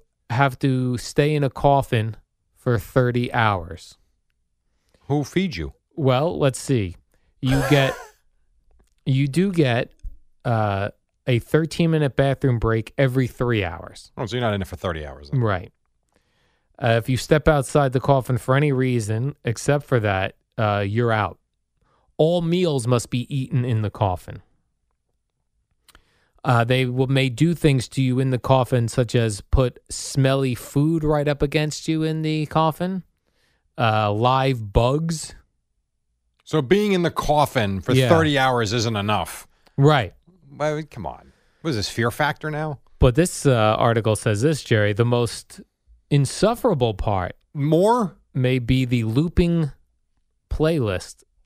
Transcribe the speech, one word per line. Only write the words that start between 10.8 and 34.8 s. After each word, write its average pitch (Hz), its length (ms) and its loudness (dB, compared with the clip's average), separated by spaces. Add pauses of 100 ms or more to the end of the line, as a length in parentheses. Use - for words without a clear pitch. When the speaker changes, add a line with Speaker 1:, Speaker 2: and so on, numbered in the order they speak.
Speaker 1:
a 120 120 2
thirteen-minute 156 800 -2
bathroom 135 420 0
break 113 380 -2
every 131 300 0
three 117 360 -2
hours. 85 540 -12
Speaker 2:
Oh, 127 80 -8
so 107 100 -8
you're 123 100 -2
not 107 80 0
in 98 80 -4
it 87 60 -8
for - 80 -12
thirty 78 300 -6
hours 69 260 -18
then. 139 100 -2
Speaker 1:
Right. 104 300 -2 (1080)
Uh, 117 240 0
if - 60 -10
you 127 80 0
step 147 320 0
outside 143 460 2
the 131 80 0
coffin 131 360 0
for - 160 0
any 143 200 2
reason 123 600 -2 (120)
except 139 400 -2
for 131 160 0
that, 98 340 -2 (220)
uh, 104 280 0
you're 113 280 0
out. 104 260 -2 (800)
All 170 240 2
meals 165 440 0
must 123 240 0
be 123 240 -6
eaten 131 300 -4
in 120 180 -2
the 104 80 -2
coffin. - 520 -4 (2000)
Uh, 117 200 2
they 127 220 2
will, 127 220 -2
may 135 220 2
do 156 260 0
things 139 320 2
to - 140 -4
you 127 180 0
in 135 100 0
the 127 80 0
coffin, 127 500 2
such 123 280 -2
as 113 260 0
put - 380 0 (100)
smelly 135 640 0
food 151 500 -2
right 147 240 0
up 147 140 -2
against 151 460 -2
you 160 160 -2
in 160 180 -2
the 156 260 -2
coffin, 170 560 0 (760)
uh, 107 340 2
live 123 600 0
bugs. 151 640 0 (1080)